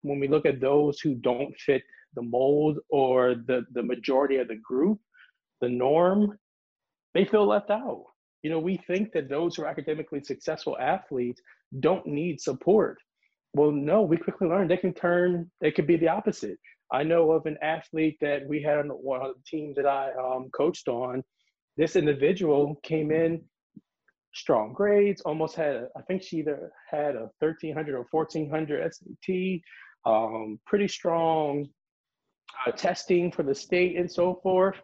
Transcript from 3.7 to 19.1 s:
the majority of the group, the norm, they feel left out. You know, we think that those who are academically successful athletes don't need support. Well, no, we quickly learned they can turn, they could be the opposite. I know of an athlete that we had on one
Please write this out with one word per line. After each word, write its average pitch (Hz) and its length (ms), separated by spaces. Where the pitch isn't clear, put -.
the 120 120
majority 131 540
of 117 120
the 110 80
group, 147 420
the 123 80
norm, 175 680
they 185 120
feel 208 200
left 208 260
out. 175 340
You 156 80
know, 160 100
we 180 160
think 196 380
that 143 160
those 165 260
who 160 80
are 147 40
academically 151 540
successful - 560
athletes 127 640
don't 160 260
need 151 360
support. 165 560
Well, 147 180
no, 147 300
we 170 160
quickly - 320
learned 180 200
they 175 60
can 180 180
turn, 175 560
they 156 100
could 143 160
be 170 80
the 160 140
opposite. 180 500
I 143 120
know 165 280
of 160 140
an 151 160
athlete 156 580
that 143 260
we 147 160
had 147 180
on 147 100
one 131 320